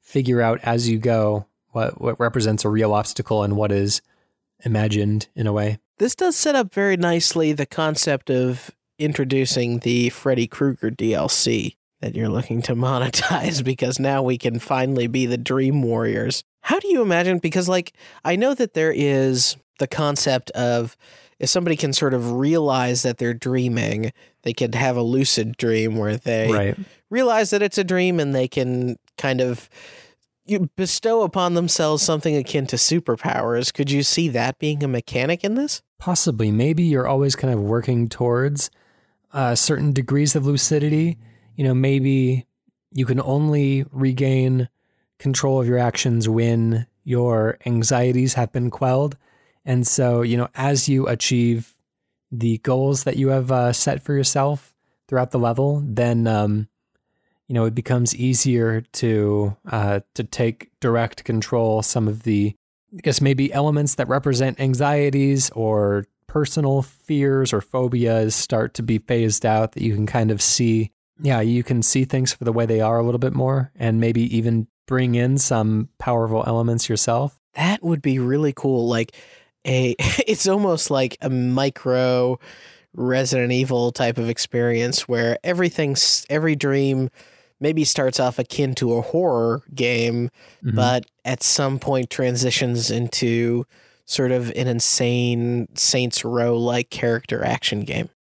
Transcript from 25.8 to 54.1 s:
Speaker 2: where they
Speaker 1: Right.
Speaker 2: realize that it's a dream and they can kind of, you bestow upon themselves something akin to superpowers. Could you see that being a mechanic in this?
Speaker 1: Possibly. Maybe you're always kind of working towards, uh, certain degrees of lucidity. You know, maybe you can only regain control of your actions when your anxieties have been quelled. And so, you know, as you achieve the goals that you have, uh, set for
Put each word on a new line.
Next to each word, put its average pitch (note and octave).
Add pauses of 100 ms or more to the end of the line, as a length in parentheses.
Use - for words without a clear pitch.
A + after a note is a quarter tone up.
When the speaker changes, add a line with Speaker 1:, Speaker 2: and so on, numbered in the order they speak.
Speaker 2:
where G#2+
they A2
Speaker 1:
Right. G2+ (340)
Speaker 2:
realize A3+
that G#3
it's G3+
a G3
dream F3+
and C#3+
they B2+
can B2 (220)
kind C3
of, B2 (760)
you F#3
bestow A3
upon F3+
themselves E3
something D#3
akin C#3
to -
superpowers. B2
Could C#3+
you C#3
see E3
that A#2+
being D3
a C#3
mechanic B2+
in G#3
this? C#4+ (160)
Speaker 1:
Possibly. A#2
Maybe D3+
you're C#3+
always C3+
kind C3
of G#2+
working A#2
towards, C3 (600)
uh, -
certain D3
degrees C#3
of C#3
lucidity. D3+ (380)
You C#3+
know, C3
maybe C3 (440)
you C3
can B2+
only C#3
regain C3 (500)
control C3+
of A#2+
your B2
actions A#2+
when A2+ (160)
your A#2+
anxieties B2
have A#2+
been B2
quelled. C#3 (480)
And B2
so, A#2+
you A#2
know, A#2+
as C3+
you C3+
achieve A#2 (560)
the A#2
goals C3+
that -
you C3+
have, C3
uh, B2
set C#3
for D3